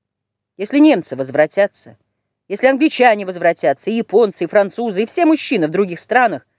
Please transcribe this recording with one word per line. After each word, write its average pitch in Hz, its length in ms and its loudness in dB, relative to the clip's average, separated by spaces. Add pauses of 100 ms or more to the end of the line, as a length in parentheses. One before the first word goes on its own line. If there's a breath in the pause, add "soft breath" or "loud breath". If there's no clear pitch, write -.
(560)
если 208 220 -2
немцы 269 360 4
возвратятся, 135 840 -2 (500)
если 202 200 0
англичане 247 580 2
возвратятся, 170 640 -2
и 226 60 -4
японцы, 220 480 0
и - 20 -2
французы, 202 560 -2
и 233 40 -2
все 349 200 0
мужчины 277 400 0
в 156 40 -8
других 175 300 -2
странах 233 460 -2 (120)